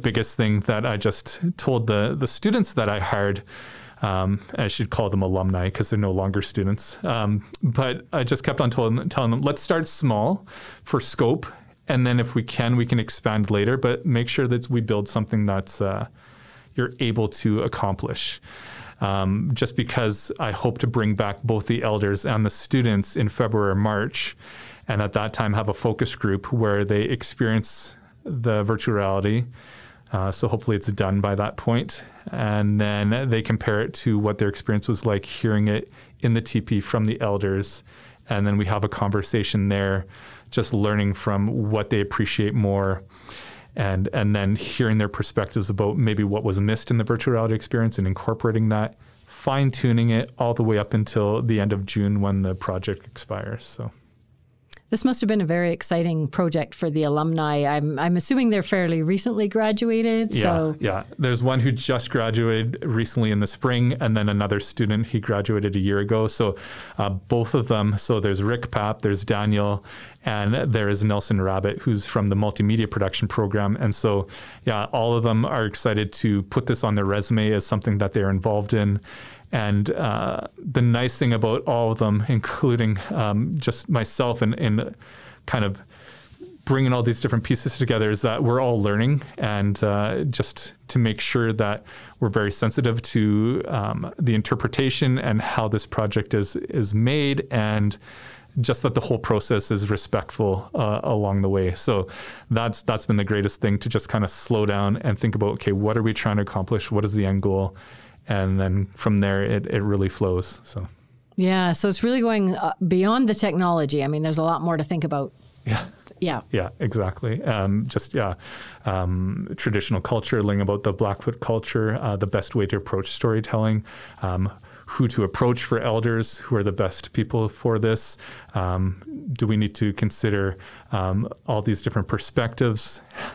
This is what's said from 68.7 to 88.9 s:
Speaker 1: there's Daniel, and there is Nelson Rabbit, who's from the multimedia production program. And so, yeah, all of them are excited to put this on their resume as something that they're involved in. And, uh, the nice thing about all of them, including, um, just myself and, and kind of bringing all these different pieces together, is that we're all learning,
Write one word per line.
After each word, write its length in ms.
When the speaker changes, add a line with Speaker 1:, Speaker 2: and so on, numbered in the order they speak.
Speaker 1:
there's 240
Daniel, 580
and 300
there 160
is 160
Nelson 380
Rabbit, 380
who's 260
from 240
the 60
multimedia 540
production 380
program. 500
And 160
so, 340
yeah, 280
all 220
of 80
them 220
are 200
excited 480
to 300
put 240
this 160
on 100
their 120
resume 480
as 120
something 320
that 160
they're 160
involved 440
in. 260
And, 400
uh, 560
the 240
nice 360
thing 140
about 340
all 260
of 80
them, 280
including, 720
um, 460
just 300
myself 540
and, 180
and 360
kind 180
of 180
bringing 260
all 120
these 180
different 240
pieces 320
together, 340
is 120
that 200
we're 160
all 220
learning, 400